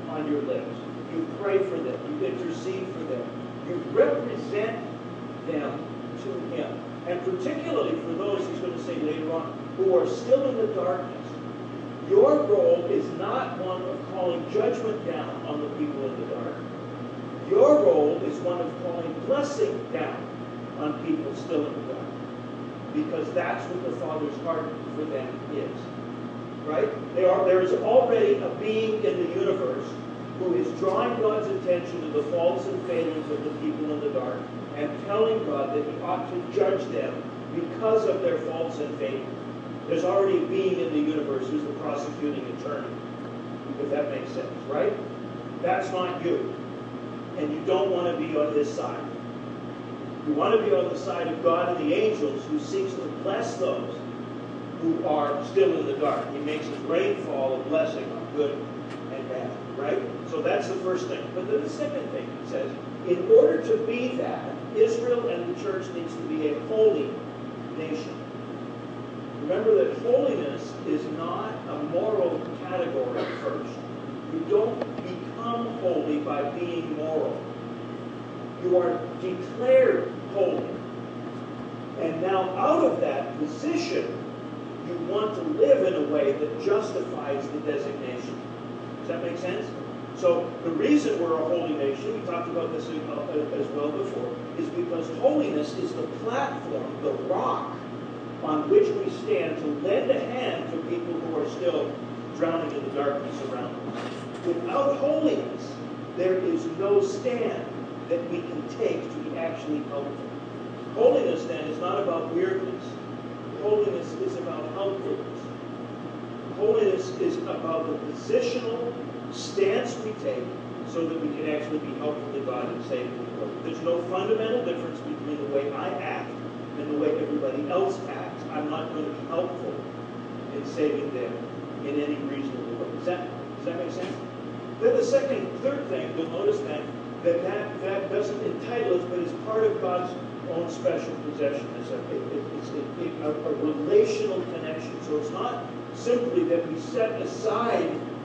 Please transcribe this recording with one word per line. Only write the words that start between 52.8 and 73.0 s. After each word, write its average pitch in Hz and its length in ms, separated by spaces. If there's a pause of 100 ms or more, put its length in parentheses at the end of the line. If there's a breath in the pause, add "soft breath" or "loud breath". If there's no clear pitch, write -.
to - 80 (200)
bless 233 340
those - 400 (840)
who 165 240
are 143 400
still 165 340
in 143 60
the 135 80
dark. 139 380
He 143 80
makes 151 260
his - 140
rain 180 440
fall 135 360
a - 40
blessing 151 480
on 117 240
good 143 220 (540)
and 135 160
bad, - 220 (280)
right? - 240 (280)
So 226 120
that's - 260
the 190 80
first 180 300
thing. - 180 (100)
But 185 140
then - 140
the - 80
second 285 400
thing, - 180 (140)
he - 80
says, - 200 (380)
in 180 220
order - 320
to - 240
be 247 300
that, - 360 (220)
Israel 233 540
and 175 260
the - 80
church 202 320
needs 165 180
to - 100
be 156 260
a 147 180
holy 214 420 (680)
nation. 156 360 (1300)
Remember 196 420
that - 180
holiness - 720 (120)
is - 180 (120)
not 175 360 (160)
a 143 160
moral 175 560 (240)
category 123 580 (180)